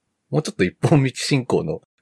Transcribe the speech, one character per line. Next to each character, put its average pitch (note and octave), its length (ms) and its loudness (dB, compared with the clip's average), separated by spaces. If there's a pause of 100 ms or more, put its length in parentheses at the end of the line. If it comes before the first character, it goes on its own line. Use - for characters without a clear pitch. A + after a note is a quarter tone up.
(300)
も C#3+ 100 -2
う - 20 0
ち - 80 -8
ょ - 20 -8
っ - 40 -18
と - 80 0
一 F2+ 80 0
本 C#3 320 2
道 B2+ 100 -2
進 C3 320 -2
行 E2 160 0
の E2 200 -6 (200)